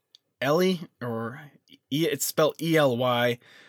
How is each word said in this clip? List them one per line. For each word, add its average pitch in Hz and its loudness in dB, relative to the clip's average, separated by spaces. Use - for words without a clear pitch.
Ely, 175 2
or 117 -8
E-, 156 0
it's 147 -2
spelled - 0
E 160 0
L 139 4
Y, 120 0